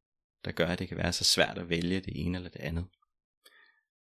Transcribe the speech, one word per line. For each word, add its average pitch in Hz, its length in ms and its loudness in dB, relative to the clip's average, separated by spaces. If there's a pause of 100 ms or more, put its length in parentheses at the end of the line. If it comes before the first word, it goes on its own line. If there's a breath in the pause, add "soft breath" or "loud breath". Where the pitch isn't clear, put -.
(440)
der - 80 -4
gør, 82 140 2
at 87 120 0
det 90 100 -6
kan 85 80 -10
være 87 160 0
så - 120 -2
svært - 340 4
at 87 100 -6
vælge 87 320 0
det - 160 -8
ene 90 220 -2
eller 90 120 -10
det - 100 -14
andet. 85 260 -4 (1300 soft breath)